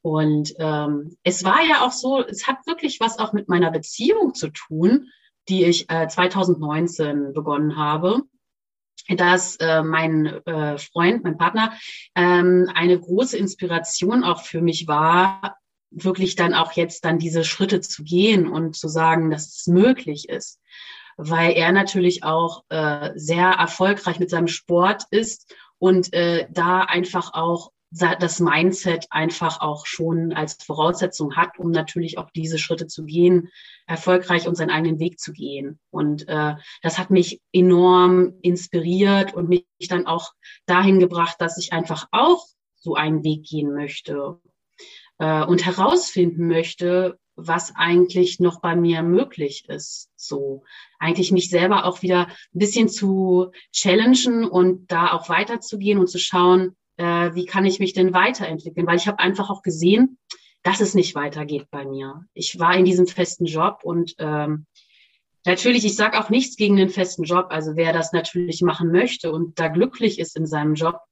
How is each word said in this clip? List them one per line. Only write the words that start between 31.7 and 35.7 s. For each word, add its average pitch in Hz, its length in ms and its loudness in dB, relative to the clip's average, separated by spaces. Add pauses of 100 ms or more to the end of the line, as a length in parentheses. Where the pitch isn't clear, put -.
natürlich 160 480 -4
auch 165 100 -16
diese 160 300 -6
Schritte 165 260 -6
zu - 180 -16
gehen, 175 460 2 (380)
erfolgreich 175 600 0
und 170 80 -2
seinen 165 140 -2
eigenen 160 300 -2
Weg 170 200 -4
zu - 140 -12
gehen. 143 460 -12 (100)